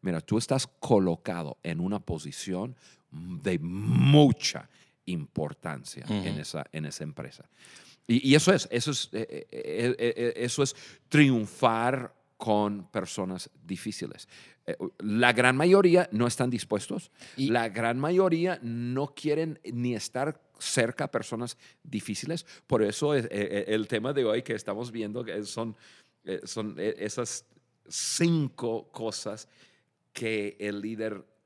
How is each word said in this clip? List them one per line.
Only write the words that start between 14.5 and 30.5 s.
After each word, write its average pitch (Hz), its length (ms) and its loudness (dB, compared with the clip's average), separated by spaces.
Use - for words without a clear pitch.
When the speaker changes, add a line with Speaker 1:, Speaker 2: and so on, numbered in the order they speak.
Speaker 1:
Eh, - 100 -6
la 113 340 4
gran 123 240 4
mayoría 180 560 6
no 113 140 2
están 123 240 0
dispuestos. - 600 -4
Speaker 2:
Y 135 140 0
Speaker 1:
La 117 180 2
gran 117 300 -2
mayoría 175 640 2
no 123 540 -4
quieren 151 460 -2
ni 120 220 -2
estar 135 480 -6
cerca - 460 0
a - 60 -6
personas 117 460 -6
difíciles. 135 600 -6
Por 113 160 4
eso 147 320 2
es, 120 120 2
eh, - 60 -8
eh, 101 360 -2
el 110 180 0
tema 117 260 -2
de 135 120 2
hoy 113 180 0
que 123 120 -6
estamos 110 360 -6
viendo, 110 360 -8
eh, 104 180 -6
son, 113 320 -8
eh, 92 200 -4
son, 107 340 -6
eh, 101 200 -2
esas - 480 -6
cinco 147 1000 0
cosas 107 580 -8
que 110 460 -4